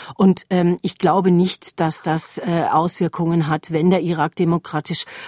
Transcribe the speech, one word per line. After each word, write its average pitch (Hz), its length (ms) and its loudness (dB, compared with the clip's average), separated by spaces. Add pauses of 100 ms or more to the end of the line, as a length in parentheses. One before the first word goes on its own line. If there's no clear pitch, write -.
(160)
Und, 190 340 4
ähm, 175 320 2
ich - 160 -6
glaube 190 320 2
nicht, 180 500 0
dass 160 220 0
das, 160 380 -2
äh, 170 320 -2
Auswirkungen 165 760 0
hat, 156 240 -4
wenn 160 180 2
der 185 120 2
Irak 160 340 -2
demokratisch 165 720 -2 (220)